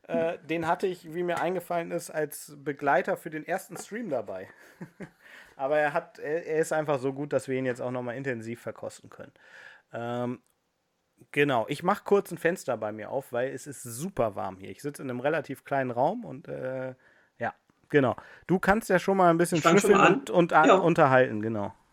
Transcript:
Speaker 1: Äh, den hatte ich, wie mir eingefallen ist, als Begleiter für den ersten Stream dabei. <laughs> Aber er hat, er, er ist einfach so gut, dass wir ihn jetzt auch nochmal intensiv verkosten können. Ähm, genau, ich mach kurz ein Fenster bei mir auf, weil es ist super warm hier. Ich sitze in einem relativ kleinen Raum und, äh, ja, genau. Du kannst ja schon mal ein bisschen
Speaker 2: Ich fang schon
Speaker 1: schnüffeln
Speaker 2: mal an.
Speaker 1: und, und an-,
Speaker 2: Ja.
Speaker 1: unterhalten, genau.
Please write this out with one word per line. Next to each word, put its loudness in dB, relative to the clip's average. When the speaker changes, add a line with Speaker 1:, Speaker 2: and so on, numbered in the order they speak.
Speaker 1:
Äh, -2
den -2
hatte 0
ich, -8
wie -4
mir -2
eingefallen -4
ist, -6
als -8
Begleiter 0
für -14
den -10
ersten -6
Stream -10
dabei. -6
<laughs> -20
Aber 0
er 2
hat, -6
er, -4
er -2
ist -2
einfach 0
so -2
gut, -8
dass -2
wir -2
ihn -2
jetzt -4
auch -4
nochmal -6
intensiv -8
verkosten -14
können. -20
Ähm, -6
genau, 2
ich -6
mach 0
kurz 2
ein -10
Fenster -2
bei -6
mir -12
auf, -6
weil -2
es -12
ist -14
super -4
warm -8
hier. -16
Ich -16
sitze -10
in -8
einem -6
relativ -4
kleinen -2
Raum -2
und, -14
äh, -8
ja, -6
genau. 4
Du 2
kannst 2
ja 4
schon 0
mal 8
ein 6
bisschen 2
Speaker 2:
Ich 0
fang 8
schon 6
Speaker 1:
schnüffeln 8
Speaker 2:
mal 6
an. 6
Speaker 1:
und, -10
und 4
an-, 8
Speaker 2:
Ja. 8
Speaker 1:
unterhalten, 4
genau. -4